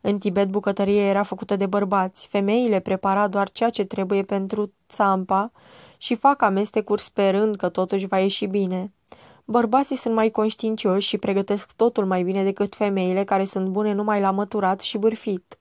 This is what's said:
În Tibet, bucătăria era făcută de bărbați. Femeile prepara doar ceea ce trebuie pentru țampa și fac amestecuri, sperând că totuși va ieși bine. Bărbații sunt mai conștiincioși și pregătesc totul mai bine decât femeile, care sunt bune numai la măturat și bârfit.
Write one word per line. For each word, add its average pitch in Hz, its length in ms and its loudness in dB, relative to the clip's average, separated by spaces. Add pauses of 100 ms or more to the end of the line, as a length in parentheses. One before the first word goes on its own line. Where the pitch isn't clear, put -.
În 202 180 -2
Tibet, 196 300 0
bucătăria 202 540 0
era 196 200 2
făcută - 340 -4
de 196 100 0
bărbați. 190 600 0
Femeile 208 540 2
prepara 196 480 0
doar 196 220 -2
ceea 233 200 0
ce 214 140 -4
trebuie 196 380 -2
pentru 196 500 -4 (160)
țampa 196 640 0 (480)
și - 160 -4
fac 277 280 2
amestecuri, 208 580 0
sperând 202 560 0
că 180 120 -2
totuși 190 380 -2
va 190 120 0
ieși 196 280 0
bine. 190 460 -2 (520)
Bărbații 240 520 2
sunt 226 180 -2
mai 220 160 4
conștiincioși 214 800 -2
și 208 100 -4
pregătesc 196 580 -2
totul 233 300 2
mai 185 160 2
bine 190 200 0
decât 196 320 -2
femeile, 196 500 0
care 196 200 0
sunt 190 240 -4
bune 208 240 -2
numai 208 280 0
la 196 100 2
măturat 196 500 -2
și - 180 -6
bârfit. 208 640 -2